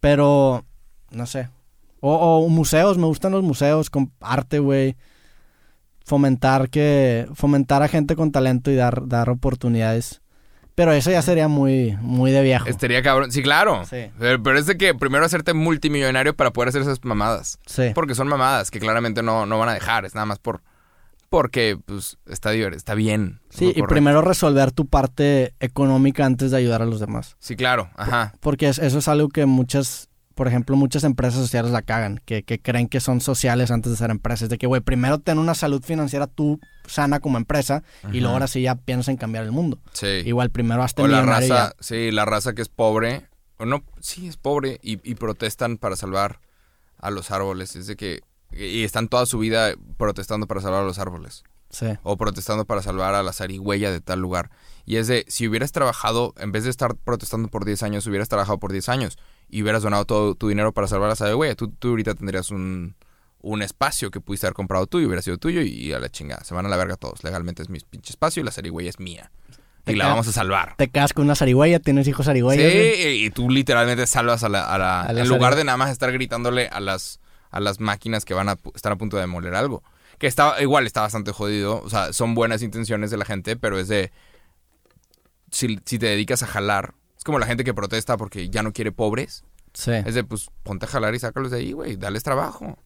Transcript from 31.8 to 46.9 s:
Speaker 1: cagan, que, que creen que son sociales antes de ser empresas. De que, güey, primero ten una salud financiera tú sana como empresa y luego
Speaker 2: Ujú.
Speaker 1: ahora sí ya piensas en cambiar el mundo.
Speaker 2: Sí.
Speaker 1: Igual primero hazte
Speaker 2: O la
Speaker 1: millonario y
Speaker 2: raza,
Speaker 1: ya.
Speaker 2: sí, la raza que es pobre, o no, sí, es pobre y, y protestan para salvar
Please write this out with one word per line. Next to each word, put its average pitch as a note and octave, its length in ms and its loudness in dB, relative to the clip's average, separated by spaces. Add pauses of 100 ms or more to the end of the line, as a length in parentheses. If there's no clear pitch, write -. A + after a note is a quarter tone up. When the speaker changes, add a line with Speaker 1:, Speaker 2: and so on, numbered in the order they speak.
Speaker 1:
cagan, A2 420 -4
que, G#2+ 200 -4
que A#2 160 -6
creen A#2+ 280 0
que C3 120 -2
son B2 200 0
sociales B2 500 0
antes A#2 220 0
de A2 60 -2
ser A2+ 120 -2
empresas. A2+ 380 -4
De A#2 100 -2
que, B2+ 80 -2
güey, B2+ 140 2
primero C3 400 0
ten D#3+ 180 0
una D#3+ 160 2
salud C#3 280 -2
financiera C#3+ 440 -2
tú D3+ 320 -2 (260)
sana - 360 0
como C3 180 0
empresa C#3+ 440 0 (300)
y B2 60 -2
luego B2 80 0
Speaker 2:
Ujú. A#2+ 80 0
Speaker 1:
ahora C3 140 0
sí B2+ 140 -2
ya B2+ 120 0
piensas B2 340 -4
en C3+ 80 0
cambiar A2+ 280 -6
el A2 80 -4
mundo. D#3 260 -2 (140)
Speaker 2:
Sí. - 140 -6 (200)
Speaker 1:
Igual A#2+ 240 0
primero A#2 320 0
hazte B2 180 -2
Speaker 2:
O C#3 60 4
la - 140 6
Speaker 1:
millonario B2+ 260 4
y C3 40 2
Speaker 2:
raza, B2 200 4
Speaker 1:
ya. - 80 -20
Speaker 2:
sí, A#2 320 -4
la G#2+ 140 2
raza G#2+ 300 0
que A2+ 80 -6
es G#2+ 60 -4
pobre, A2+ 600 0 (280)
o A2+ 80 -10
no, C#3 200 -2 (160)
sí, - 260 -12
es D#3+ 100 -14
pobre C3+ 460 -2
y, A2 160 -6 (100)
y A#2+ 60 -6
protestan A2+ 640 -4
para G2 180 -6
salvar G2 440 -4 (580)